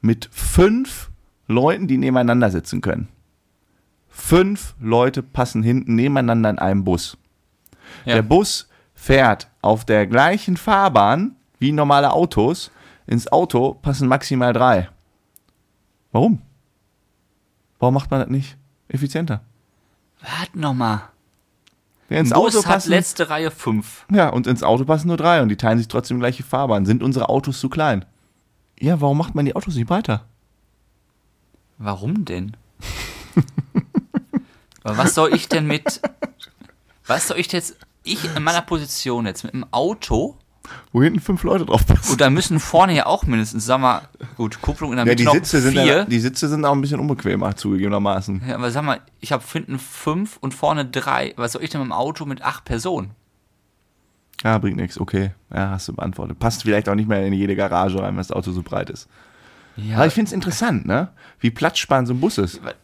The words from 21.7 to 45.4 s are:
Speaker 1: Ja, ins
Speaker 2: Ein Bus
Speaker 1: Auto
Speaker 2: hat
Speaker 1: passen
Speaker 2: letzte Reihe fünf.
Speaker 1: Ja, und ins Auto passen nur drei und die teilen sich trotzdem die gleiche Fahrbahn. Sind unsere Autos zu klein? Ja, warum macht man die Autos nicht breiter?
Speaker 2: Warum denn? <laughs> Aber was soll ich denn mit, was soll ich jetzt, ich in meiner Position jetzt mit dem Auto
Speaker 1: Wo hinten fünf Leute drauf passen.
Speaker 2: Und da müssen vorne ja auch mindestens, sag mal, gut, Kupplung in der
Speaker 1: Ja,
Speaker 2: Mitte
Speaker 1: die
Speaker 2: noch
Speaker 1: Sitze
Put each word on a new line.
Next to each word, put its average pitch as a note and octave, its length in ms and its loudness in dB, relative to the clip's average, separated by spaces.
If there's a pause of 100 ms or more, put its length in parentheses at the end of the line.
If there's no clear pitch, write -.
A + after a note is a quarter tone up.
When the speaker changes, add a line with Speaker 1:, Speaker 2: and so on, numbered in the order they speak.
Speaker 1:
Ja, D3+ 120 -2
ins B2+ 120 2
Speaker 2:
Ein - 80 4
Bus A3+ 160 2
Speaker 1:
Auto G3 100 0
Speaker 2:
hat F3 80 2
Speaker 1:
passen F3+ 160 -2
Speaker 2:
letzte F3 380 0
Reihe D#3 220 -4
fünf. A2 600 -6
Speaker 1:
Ja, F#3 200 4
und B2 160 -2
ins B2 160 0
Auto A#2 240 4
passen D#3 220 0
nur E3+ 100 0
drei E3 240 4
und A2 80 2
die G#2 60 0
teilen A2+ 220 2
sich A2+ 80 0
trotzdem B2 300 -4
die B2 60 -2
gleiche B2+ 200 -2
Fahrbahn. A#2+ 440 0
Sind A2 160 2
unsere B2+ 260 0
Autos C3+ 320 0
zu C3 80 -4
klein? C3+ 360 0 (760)
Ja, D#3 200 2
warum C#3+ 180 2
macht E3 160 -2
man D3 100 0
die C#3 100 0
Autos F3+ 220 -6
nicht A#2 120 -2
breiter? E3+ 360 -2 (1500)
Speaker 2:
Warum G#2+ 460 -4
denn? F#2 320 -8 (800)
<laughs> - 20 4 (1500)
Aber G#2+ 160 -6
was C#3 160 4
soll D#3+ 200 4
ich - 140 -2
denn D#3 180 0
mit, D3+ 340 -4 (1080)
was D3 220 0
soll E3+ 100 -4
ich F3 140 -4
jetzt, - 240 -6 (280)
ich F#3 200 -6 (120)
in D#3 60 -4
meiner E3+ 200 0
Position C#3 640 -4
jetzt F#2+ 180 -6
mit - 80 -10
dem C3 200 -8
Auto E3 680 -2 (540)
Speaker 1:
Wo A#2+ 100 4
hinten E3 180 4
fünf - 220 -2
Leute F#3 240 0
drauf - 200 4
passen. - 260 4
Speaker 2:
Und B2 80 0
da C3+ 100 6
müssen D#3+ 300 2
vorne F3+ 340 4
ja C#3+ 120 2
auch E3 180 0
mindestens, A2 420 -2
sag C3 140 2
mal, B2 280 0 (280)
gut, A2 260 -6
Kupplung D3+ 300 -4
in B2 40 -4
der A#2+ 100 2
Speaker 1:
Ja, A#2 60 6
Speaker 2:
Mitte A#2+ 100 4
Speaker 1:
die - 20 4
Speaker 2:
noch D3 100 6
Speaker 1:
Sitze D#3 260 2